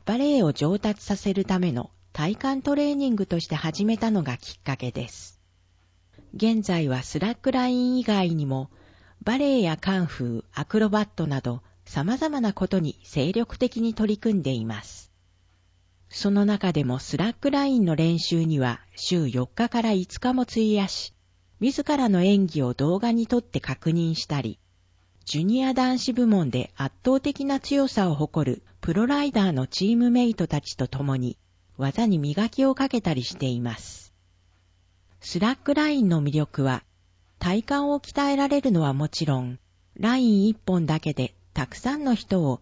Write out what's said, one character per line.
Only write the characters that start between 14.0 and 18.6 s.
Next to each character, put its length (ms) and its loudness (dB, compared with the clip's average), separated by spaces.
り 20 -6
組 220 0
ん 20 -2
で 100 -2
い 140 -4
ま 180 -8
す。 260 -20
そ 220 -2
の 120 4
中 300 0
で 100 2
も 160 -2
ス 160 -10
ラ 140 0
ッ 40 -4
ク 160 -2
ラ 140 2
イ 160 2
ン 60 4
の 100 2
練 240 2
習 240 0
に 160 0
は 220 -2